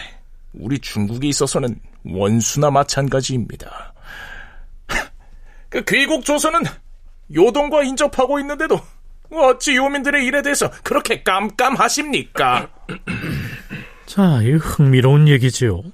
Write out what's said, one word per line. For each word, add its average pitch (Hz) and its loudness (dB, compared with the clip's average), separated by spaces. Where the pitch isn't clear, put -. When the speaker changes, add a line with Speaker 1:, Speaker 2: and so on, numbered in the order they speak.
Speaker 1:
우리 123 -6
중국에 117 -4
있어서는 139 -2
원수나 110 0
마찬가지입니다. 135 -4
그 - -4
귀국 269 0
조선은 311 0
요동과 285 2
인접하고 269 0
있는데도 285 -2
어찌 277 2
요민들의 277 0
일에 277 0
대해서 277 -2
그렇게 - -2
깜깜하십니까? 202 0
Speaker 2:
<clears throat> - -16
자, 170 2
이 117 2
흥미로운 143 6
얘기지요. 120 2